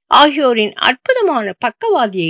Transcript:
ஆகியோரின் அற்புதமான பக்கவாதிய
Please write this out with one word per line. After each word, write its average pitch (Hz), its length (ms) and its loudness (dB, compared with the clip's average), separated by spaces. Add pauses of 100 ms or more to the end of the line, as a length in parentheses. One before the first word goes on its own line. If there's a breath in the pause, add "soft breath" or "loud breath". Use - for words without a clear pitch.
(120)
ஆகியோரின் 269 680 2
அற்புதமான 262 760 -2
பக்கவாதிய 233 720 -2